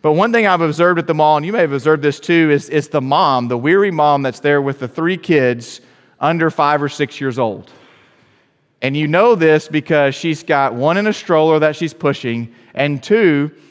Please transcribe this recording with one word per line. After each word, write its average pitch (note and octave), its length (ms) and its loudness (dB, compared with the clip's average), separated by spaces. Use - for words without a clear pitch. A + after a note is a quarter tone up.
But D#3 120 2
one G#3 200 2
thing A3+ 140 2
I've F3+ 140 2
observed E3 360 2
at E3 80 -4
the E3 80 -2
mall, D3+ 240 2
and D3 80 -4
you F#3 60 -6
may G#3+ 80 -2
have D#3 140 0
observed C#3+ 280 0
this C#3+ 180 -2
too, E3 300 2
is, C#3+ 200 0
is D3+ 180 -2
the D3+ 140 -2
mom, C3+ 480 0
the B2 80 -4
weary F#3 340 0
mom D3 320 2
that's C3 160 -6
there C#3+ 240 0
with C3+ 160 -6
the B2+ 80 -8
three E3 300 -4
kids B2 640 0
under D#3+ 300 0
five D3 320 0
or C#3+ 80 -4
six - 320 -6
years C3 160 -6
old. A2 320 -4
And C3+ 140 -2
you D3+ 100 -2
know G3+ 280 4
this D#3 320 2
because D3 480 0
she's D#3 260 -4
got C#3 320 0
one D3 240 0
in G#3 80 -2
a G#3+ 80 -2
stroller D#3+ 460 2
that D3+ 160 2
she's D#3+ 180 -6
pushing, A#2 580 -4
and C#3+ 300 -4
two D#3 480 2